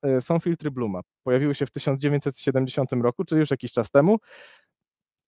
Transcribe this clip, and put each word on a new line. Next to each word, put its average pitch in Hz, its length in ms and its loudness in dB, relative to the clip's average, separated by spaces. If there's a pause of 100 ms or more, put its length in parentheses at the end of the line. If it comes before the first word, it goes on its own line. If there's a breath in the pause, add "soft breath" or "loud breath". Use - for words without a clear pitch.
e, 135 200 2
są 170 180 -2
filtry 160 320 -4
Blooma. 110 300 -6 (220)
Pojawiły 135 320 2
się 143 100 -4
w - 60 -6
tysiąc 135 300 -4
dziewięćset 143 380 0
siedemdziesiątym 131 600 0
roku, 123 240 0
czyli 156 140 2
już 151 120 2
jakiś 123 200 -4
czas 113 200 -2
temu. 180 280 6 (1080 soft breath)